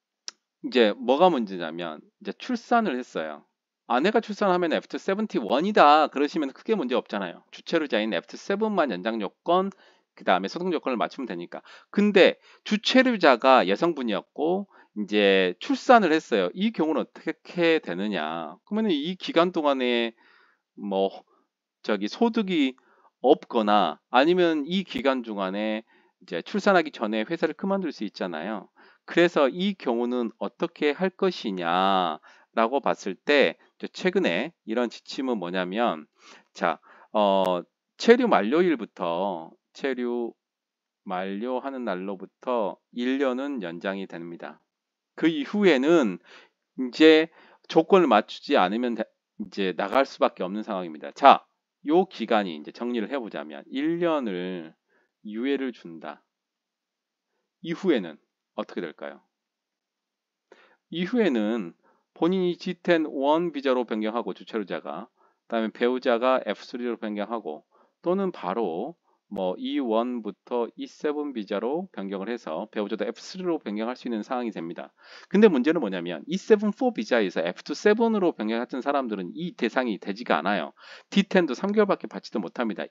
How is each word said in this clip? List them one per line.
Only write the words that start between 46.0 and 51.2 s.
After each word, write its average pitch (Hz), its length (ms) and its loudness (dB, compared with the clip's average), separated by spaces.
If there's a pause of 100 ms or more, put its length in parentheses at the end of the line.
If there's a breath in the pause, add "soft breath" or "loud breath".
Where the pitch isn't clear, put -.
이제 156 420 6 (380 soft breath)
조건을 165 400 4
맞추지 113 480 2
않으면 113 400 2
다-, 110 80 -6 (420)
이제 95 300 -4
나갈 110 300 2
수밖에 - 380 -2
없는 101 200 -6
상황입니다. 87 480 -8
자, 131 340 6 (420)